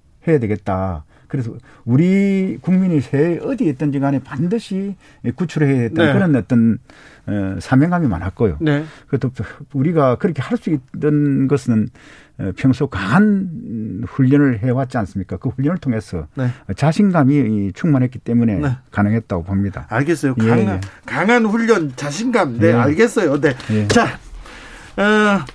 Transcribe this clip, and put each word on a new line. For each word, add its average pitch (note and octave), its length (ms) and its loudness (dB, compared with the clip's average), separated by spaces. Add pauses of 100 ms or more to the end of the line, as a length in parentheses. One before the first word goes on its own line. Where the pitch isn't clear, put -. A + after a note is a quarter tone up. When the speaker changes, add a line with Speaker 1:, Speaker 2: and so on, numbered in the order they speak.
(260)
Speaker 1:
해야 D#3+ 120 4
되겠다. F#2+ 680 -4 (240)
그래서 B2+ 220 -6 (360)
우리 F#3+ 720 2
국민이 F#3 400 2
세계 D3+ 420 0
어디에 A#3+ 280 -2
있든지 C#3 300 -2
간에 C#3 180 0
반드시 F#3+ 800 -4 (380)
구출해야 D3 460 0
했던 A#2+ 260 2
Speaker 2:
네. C#3+ 60 4
Speaker 1:
그런 C#3+ 240 2
어떤, A2+ 400 2 (500)
어, G2+ 320 -4
사명감이 E3 480 2
많았고요. F#2 540 -2
Speaker 2:
네. D3+ 240 0 (220)
Speaker 1:
그것도 C3 360 -4 (300)
우리가 C#3+ 440 2
그렇게 D3 260 -2
할 A#3 160 -4
수 - 100 -12
있던 C#3+ 800 0
것은, A#2+ 400 0 (500)
어, F#2+ 160 -4
평소 C3+ 340 0
강한 A#2+ 1160 -2
훈련을 C3+ 520 2
해왔지 B2+ 400 -2
않습니까? G2 400 -6
그 - 100 -6
훈련을 C3+ 300 -2
통해서 G#2+ 560 -6
Speaker 2:
네. B2+ 140 -4 (280)
Speaker 1:
자신감이 C#3 960 2
충만했기 B2+ 460 0
때문에 A#2 380 0
Speaker 2:
네. C3 200 -2 (140)
Speaker 1:
가능했다고 G#2 540 -2
봅니다. F#2+ 440 -4
Speaker 2:
알겠어요. C#3+ 540 -2
Speaker 1:
예, A2 40 2
Speaker 2:
강한, A#2 200 4
Speaker 1:
예. F#2+ 140 -2 (260)
Speaker 2:
강한 A3 400 2
훈련, G#3 500 0
자신감. D#3 600 -2
네, G#2+ 100 4
Speaker 1:
예. A2+ 60 6
Speaker 2:
알겠어요. D3+ 640 2
네. C#3 140 2 (160)
Speaker 1:
예. G#2+ 180 0
Speaker 2:
자, D#3 160 4 (920)
어, G#3 420 2 (140)